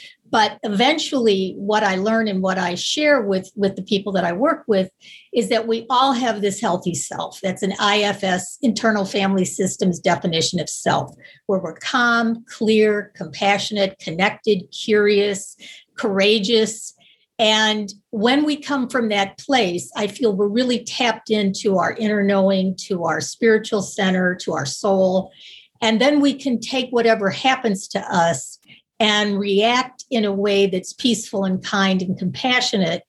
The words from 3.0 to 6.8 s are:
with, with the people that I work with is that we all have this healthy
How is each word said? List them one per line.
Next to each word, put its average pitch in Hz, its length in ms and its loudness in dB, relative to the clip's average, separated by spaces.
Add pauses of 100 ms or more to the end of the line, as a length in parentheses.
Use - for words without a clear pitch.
with, 190 320 -2
with 196 200 0
the 196 60 -10
people 196 300 -2
that 180 140 0
I 170 60 0
work 285 360 0
with 190 240 2 (420)
is 220 160 0
that 226 180 0
we 226 220 -2
all 262 240 4
have 233 280 -2
this 196 200 -2
healthy 180 320 -2